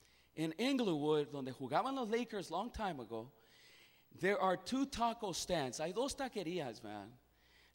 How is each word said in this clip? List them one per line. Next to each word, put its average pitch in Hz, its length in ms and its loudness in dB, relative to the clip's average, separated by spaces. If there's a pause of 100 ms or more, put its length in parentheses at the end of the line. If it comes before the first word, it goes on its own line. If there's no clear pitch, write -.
(340)
En 160 240 0
Inglewood, 160 680 4
donde 139 240 -6
jugaban 156 420 2
los 254 160 -2
Lakers 226 400 -2
long 196 220 -2
time 185 280 -2
ago, 113 320 -6 (880)
there 196 200 2
are 185 180 4
two 262 300 0
taco 226 460 0
stands. 151 460 0
Hay 165 140 -2
dos 247 220 0
taquerías, 175 640 -4
man. 104 340 -10 (600)